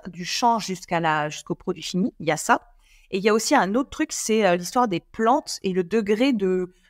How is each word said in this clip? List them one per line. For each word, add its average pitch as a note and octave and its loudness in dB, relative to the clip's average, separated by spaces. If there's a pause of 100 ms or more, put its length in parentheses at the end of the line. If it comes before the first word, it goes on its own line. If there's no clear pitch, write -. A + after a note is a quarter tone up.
du F3 -12
champ A#3 0
jusqu'à F3+ -6
la, D#3 0
jusqu'au - -8
produit E3+ -8
fini. F#3 -2
Il - -6
y D#3+ 2
a D3+ 0
ça. - 0 (380)
Et - -2
il F#3 -4
y A3 4
a G#3 4
aussi A3+ 2
un G3+ 4
autre C#4 0
truc, D#4 -4
c'est, A3 0
euh, F3+ 6
l'histoire A3 0
des E3+ -4
plantes B3 -2
et F#3+ -2
le F3+ 0
degré G#3 2
de... F#3 -2 (160)